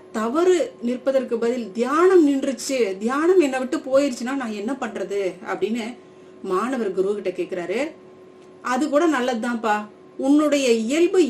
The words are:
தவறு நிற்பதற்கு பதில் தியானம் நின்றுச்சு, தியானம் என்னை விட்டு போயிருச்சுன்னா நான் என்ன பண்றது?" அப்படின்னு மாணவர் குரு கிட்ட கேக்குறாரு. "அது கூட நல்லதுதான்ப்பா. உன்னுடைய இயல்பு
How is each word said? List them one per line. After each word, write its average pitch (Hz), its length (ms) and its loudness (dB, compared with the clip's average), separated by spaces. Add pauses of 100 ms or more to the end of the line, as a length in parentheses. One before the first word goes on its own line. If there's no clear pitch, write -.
(120)
தவறு 294 600 2 (100)
நிற்பதற்கு 240 560 -2
பதில் 233 340 -2
தியானம் 311 560 4
நின்றுச்சு, 262 680 -2
தியானம் 285 420 2
என்னை 262 200 2
விட்டு 254 180 -4
போயிருச்சுன்னா 269 580 0
நான் 247 160 -6
என்ன 208 280 -6
பண்றது?" 202 420 -6 (240)
அப்படின்னு 214 400 -4 (580)
மாணவர் 208 500 -2
குரு 190 200 0
கிட்ட 190 160 -6
கேக்குறாரு. 180 500 -6 (840)
"அது 262 280 -2
கூட 294 180 2
நல்லதுதான்ப்பா. 240 680 -2 (420)
உன்னுடைய 277 540 2
இயல்பு 320 580 2